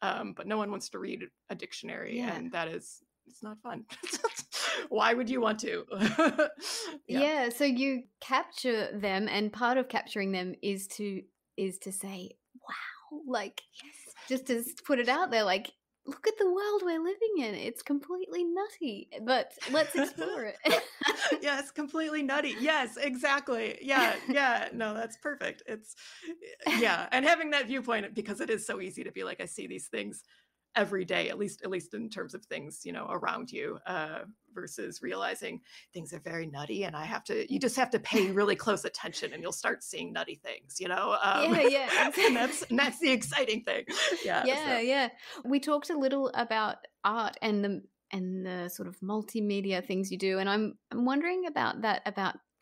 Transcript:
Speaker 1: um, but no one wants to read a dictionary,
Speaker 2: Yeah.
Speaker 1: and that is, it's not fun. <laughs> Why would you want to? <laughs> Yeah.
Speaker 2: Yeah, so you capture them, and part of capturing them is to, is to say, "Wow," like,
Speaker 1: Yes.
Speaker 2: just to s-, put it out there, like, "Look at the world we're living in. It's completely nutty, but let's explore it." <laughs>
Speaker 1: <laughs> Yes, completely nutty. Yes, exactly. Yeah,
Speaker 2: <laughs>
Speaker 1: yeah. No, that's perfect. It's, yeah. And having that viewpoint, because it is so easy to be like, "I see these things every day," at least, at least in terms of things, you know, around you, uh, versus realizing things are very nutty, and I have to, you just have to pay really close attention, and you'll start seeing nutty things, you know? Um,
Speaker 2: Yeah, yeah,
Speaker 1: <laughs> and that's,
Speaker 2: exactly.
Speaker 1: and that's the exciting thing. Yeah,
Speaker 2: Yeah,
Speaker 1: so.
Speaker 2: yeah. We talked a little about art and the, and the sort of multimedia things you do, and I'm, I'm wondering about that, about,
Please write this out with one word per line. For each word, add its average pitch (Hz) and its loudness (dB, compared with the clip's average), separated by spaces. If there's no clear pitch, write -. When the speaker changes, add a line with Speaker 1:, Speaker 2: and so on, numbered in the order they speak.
Speaker 1:
um, 202 -4
but - -12
no 214 -2
one 208 -2
wants - -8
to 190 -8
read 196 -8
a 196 -8
dictionary, - -8
Speaker 2:
Yeah. 240 -2
Speaker 1:
and 165 -6
that 170 -2
is, - -12
it's - -20
not 214 -14
fun. 226 -10
<laughs> - -4
Why 220 4
would 240 -2
you 254 0
want 214 0
to? - -4
<laughs> 285 4
Yeah. 269 4
Speaker 2:
Yeah, 269 2
so 240 0
you 262 4
capture 240 0
them, 202 0
and 208 0
part 247 2
of 254 2
capturing 196 -2
them 185 -2
is 196 -2
to, 196 -6
is 190 -4
to 190 -10
say, - -8
"Wow," - -12
like, 214 -4
Speaker 1:
Yes. - -20
Speaker 2:
just 262 -2
to 233 2
s-, 233 -6
put 269 4
it 226 2
out 330 4
there, 226 4
like, 196 2
"Look - -2
at 427 2
the 381 6
world 403 2
we're 330 2
living 415 2
in. 214 0
It's - -6
completely 349 -2
nutty, 339 -4
but 240 2
let's 294 2
explore 311 -2
it." - -8
<laughs> - 6
Speaker 1:
<laughs> - 2
Yes, 277 0
completely 302 -2
nutty. 277 0
Yes, 269 2
exactly. 277 0
Yeah, 262 4
Speaker 2:
<laughs> - -12
Speaker 1:
yeah. 247 4
No, 220 -2
that's 220 -6
perfect. - -4
It's, 220 -10
yeah. 208 4
And 262 4
having 320 6
that 277 2
viewpoint, 226 -2
because 208 -4
it 330 -4
is 208 0
so 110 -4
easy 185 -8
to - -10
be 190 -8
like, 185 -6
"I 180 -4
see 196 -10
these 180 -10
things - -6
every 196 2
day," 175 0
at - -6
least, 208 -4
at - -4
least 185 -6
in 220 -6
terms 196 -10
of 202 -12
things, - -10
you - -8
know, - -6
around - -4
you, - -8
uh, 160 -6
versus - -10
realizing 185 -6
things 160 -10
are 165 -10
very 165 -8
nutty, 151 -6
and 160 -6
I 151 -8
have 220 -6
to, 220 -4
you - 0
just 262 0
have 247 4
to 220 2
pay 196 2
really 196 4
close - 0
attention, - -6
and 165 -10
you'll 170 -6
start - -2
seeing 170 -8
nutty 165 -4
things, - -12
you 185 -4
know? 196 2
Um, 196 4
Speaker 2:
Yeah, 330 6
yeah, 269 6
Speaker 1:
<laughs> 349 4
and 269 8
that's, 240 2
Speaker 2:
exactly. 339 -8
Speaker 1:
and 240 4
that's 277 4
the 311 6
exciting 220 2
thing. 190 -2
Yeah, - 2
Speaker 2:
Yeah, 269 2
Speaker 1:
so. - -
Speaker 2:
yeah. 254 4
We 269 4
talked 294 2
a 330 0
little 269 4
about 220 0
art 214 0
and 208 4
the, 202 0
and 185 -2
the 180 -4
sort 180 -8
of 185 -14
multimedia 202 0
things 190 0
you 180 -4
do, 190 2
and 196 2
I'm, 208 0
I'm 240 2
wondering 339 2
about 285 0
that, 214 2
about, 202 -2